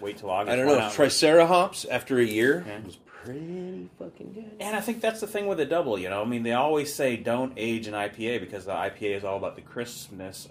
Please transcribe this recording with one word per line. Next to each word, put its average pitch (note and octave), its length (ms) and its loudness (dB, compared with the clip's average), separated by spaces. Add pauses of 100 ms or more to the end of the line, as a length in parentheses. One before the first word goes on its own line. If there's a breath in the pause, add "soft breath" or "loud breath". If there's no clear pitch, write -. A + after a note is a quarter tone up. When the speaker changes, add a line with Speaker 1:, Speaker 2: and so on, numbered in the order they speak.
Speaker 1:
wait G#2 160 -8
till G#2 120 -8
August, G2 220 -2
Speaker 2:
I B2 60 0
don't C3 100 2
Speaker 1:
why D3 60 6
Speaker 2:
know. B2+ 60 6
Speaker 1:
not? G#2+ 120 0
Speaker 2:
Tricera D#3+ 560 8
hops F3+ 380 2
after B2+ 340 0
a A#2+ 60 8
year B2 420 2
Speaker 1:
Yeah. G#2+ 180 -12
Speaker 2:
was F2 120 -16 (260)
pretty F3+ 720 -10
fucking - 360 -16
good. G#3+ 260 -14
Speaker 1:
And G#3 160 -4
I G#3 60 -2
think A3+ 200 -4
that's A3 200 -2
the G3+ 60 -4
thing G3+ 200 -4
with F#3 140 0
a C#3 40 0
double, C#3 320 0
you F#2 120 -4
know. G2+ 120 -2
I A2 40 0
mean, A#2+ 180 -2
they A#2 80 0
always C#3+ 420 2
say B2+ 220 0
don't B2 400 -2
age A2+ 320 -2
an G#2 80 -8
I G#2 140 -2
P A2 180 -6
A A#2+ 100 0
because F#2+ 280 -10
the F#2+ 100 -4
I F#2 140 -2
P G2+ 240 -2
A - 20 -2
is G2+ 80 -6
all G2 140 -2
about F#2+ 180 -6
the - 60 -18
crispness F#2+ 880 -12